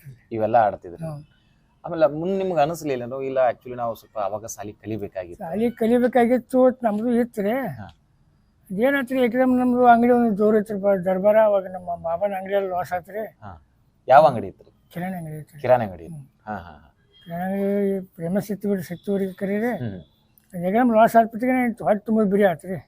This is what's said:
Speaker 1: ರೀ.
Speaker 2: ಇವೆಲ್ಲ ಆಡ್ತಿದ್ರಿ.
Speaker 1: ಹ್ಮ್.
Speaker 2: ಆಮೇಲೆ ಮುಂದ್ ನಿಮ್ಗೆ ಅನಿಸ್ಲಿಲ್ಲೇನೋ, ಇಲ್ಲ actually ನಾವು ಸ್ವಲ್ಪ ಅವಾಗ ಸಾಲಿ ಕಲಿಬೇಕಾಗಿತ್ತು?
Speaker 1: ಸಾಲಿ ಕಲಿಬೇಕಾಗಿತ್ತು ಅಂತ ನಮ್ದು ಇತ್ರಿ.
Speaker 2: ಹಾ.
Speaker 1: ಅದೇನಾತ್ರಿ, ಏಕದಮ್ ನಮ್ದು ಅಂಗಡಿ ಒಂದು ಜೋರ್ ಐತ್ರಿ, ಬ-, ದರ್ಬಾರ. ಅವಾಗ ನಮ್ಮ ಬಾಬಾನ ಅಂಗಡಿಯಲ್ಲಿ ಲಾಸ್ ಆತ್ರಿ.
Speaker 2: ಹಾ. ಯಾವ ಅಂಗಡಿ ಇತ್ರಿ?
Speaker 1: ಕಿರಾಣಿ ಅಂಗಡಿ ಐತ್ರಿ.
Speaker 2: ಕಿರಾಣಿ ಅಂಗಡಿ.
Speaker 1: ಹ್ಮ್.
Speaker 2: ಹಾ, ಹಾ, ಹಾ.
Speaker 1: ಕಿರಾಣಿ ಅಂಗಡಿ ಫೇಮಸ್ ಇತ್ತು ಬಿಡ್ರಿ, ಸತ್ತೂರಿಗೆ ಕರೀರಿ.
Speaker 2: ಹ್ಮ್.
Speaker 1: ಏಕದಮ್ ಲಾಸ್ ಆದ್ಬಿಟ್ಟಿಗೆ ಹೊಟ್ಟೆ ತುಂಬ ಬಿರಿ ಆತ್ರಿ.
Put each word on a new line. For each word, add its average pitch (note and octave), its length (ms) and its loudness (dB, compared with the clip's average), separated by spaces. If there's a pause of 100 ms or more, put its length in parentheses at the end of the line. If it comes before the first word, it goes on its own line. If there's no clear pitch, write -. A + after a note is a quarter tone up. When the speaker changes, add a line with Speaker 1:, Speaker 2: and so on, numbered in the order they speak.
Speaker 1:
ರೀ. C3 80 -20 (180)
Speaker 2:
ಇವೆಲ್ಲ A2 240 0
ಆಡ್ತಿದ್ರಿ. G2+ 500 0
Speaker 1:
ಹ್ಮ್. D3 160 -12 (640)
Speaker 2:
ಆಮೇಲೆ D#3+ 220 2
ಮುಂದ್ E3+ 320 -2
ನಿಮ್ಗೆ F#3 220 -2
ಅನಿಸ್ಲಿಲ್ಲೇನೋ, C#3 600 -4
ಇಲ್ಲ C3+ 180 -4 (120)
actually B2 260 -10
ನಾವು A#2 180 -6
ಸ್ವಲ್ಪ - 240 -18
ಅವಾಗ G2+ 260 -6
ಸಾಲಿ G#2 280 -14
ಕಲಿಬೇಕಾಗಿತ್ತು? G2 720 -10
Speaker 1:
ಸಾಲಿ G#3 260 -2
ಕಲಿಬೇಕಾಗಿತ್ತು A#3+ 920 2
ಅಂತ B3+ 180 2
ನಮ್ದು A3 280 -2 (100)
ಇತ್ರಿ. G#3+ 300 -4
Speaker 2:
ಹಾ. E3+ 360 -6 (840)
Speaker 1:
ಅದೇನಾತ್ರಿ, C4 520 0
ಏಕದಮ್ B3+ 360 2
ನಮ್ದು B3 280 2
ಅಂಗಡಿ A#3+ 260 6
ಒಂದು A#3 240 2
ಜೋರ್ G#3+ 200 4
ಐತ್ರಿ, G#3 220 -2
ಬ-, G3 260 2
ದರ್ಬಾರ. F#3+ 320 2
ಅವಾಗ G#3 300 4
ನಮ್ಮ F3+ 360 -10
ಬಾಬಾನ E3+ 300 -4
ಅಂಗಡಿಯಲ್ಲಿ F#3+ 380 -4
ಲಾಸ್ F3 220 -4
ಆತ್ರಿ. F3+ 260 -8
Speaker 2:
ಹಾ. A2 340 -12 (560)
ಯಾವ D3 180 10
ಅಂಗಡಿ A2 200 0
ಇತ್ರಿ? - 240 -18 (240)
Speaker 1:
ಕಿರಾಣಿ F3+ 220 -8
ಅಂಗಡಿ D#3 200 -12
ಐತ್ರಿ. D3+ 240 -18
Speaker 2:
ಕಿರಾಣಿ B2 240 2
ಅಂಗಡಿ. E2+ 220 -10
Speaker 1:
ಹ್ಮ್. C#3+ 200 -16 (200)
Speaker 2:
ಹಾ, G#2+ 100 -8
ಹಾ, E2+ 160 -14
ಹಾ. D2+ 220 -20 (300)
Speaker 1:
ಕಿರಾಣಿ F3+ 300 -8
ಅಂಗಡಿ G3 520 -2
ಫೇಮಸ್ F#3 440 -6
ಇತ್ತು G3+ 180 -6
ಬಿಡ್ರಿ, F#3+ 160 -2
ಸತ್ತೂರಿಗೆ F#3+ 480 -4
ಕರೀರಿ. G#3 460 -4
Speaker 2:
ಹ್ಮ್. G2 220 -8 (640)
Speaker 1:
ಏಕದಮ್ A3+ 300 2
ಲಾಸ್ A3 220 6
ಆದ್ಬಿಟ್ಟಿಗೆ A#3 680 0
ಹೊಟ್ಟೆ G3 220 0
ತುಂಬ A3 160 2
ಬಿರಿ G3+ 220 2
ಆತ್ರಿ. F3+ 320 -2 (120)